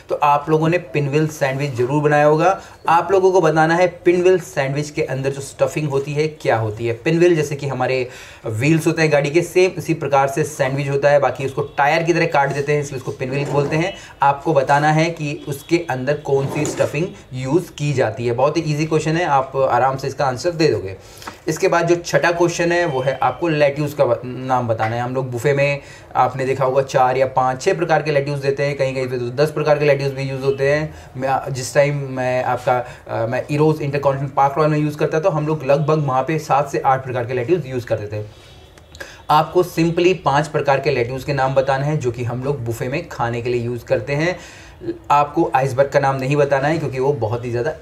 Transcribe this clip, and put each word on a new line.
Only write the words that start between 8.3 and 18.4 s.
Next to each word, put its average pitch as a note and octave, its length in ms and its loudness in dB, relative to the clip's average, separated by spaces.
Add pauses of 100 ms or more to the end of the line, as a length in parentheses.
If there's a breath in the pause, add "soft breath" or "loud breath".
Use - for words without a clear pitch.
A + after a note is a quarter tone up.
wheels D3 400 2
होते D#3+ 160 2
हैं D#3 100 4
गाड़ी D3 180 2
के, E3 120 4
same F3+ 360 2
इसी D#3+ 160 -2
प्रकार C#3 340 2
से D#3 160 -2
sandwich C#3 440 -2
होता C#3 220 2
है। D3 80 6
बाकी C3+ 280 0
उसको - 160 -4
tire D3+ 400 0
की D#3+ 120 0
तरह E3 120 2
काट C#3+ 260 0
देते C#3+ 200 -2
हैं, D3 100 0
इसलिए C#3 160 -8
उसको A#2 120 -8
pinwheel C3+ 340 -4
बोलते C#3+ 320 0
हैं। D#3+ 180 -2 (280 loud breath)
आपको C#3+ 300 2
बताना C#3+ 400 2
है D#3+ 180 2
कि D3 380 -8
उसके E3 420 -2
अंदर C3 240 -2
कौन C#3 320 0
सी D3 180 -2
stuffing D3 420 -2 (260 loud breath)
use C3 380 -2
की D3 220 -4
जाती A#2+ 340 -2
है। F3+ 60 0
बहुत - 240 2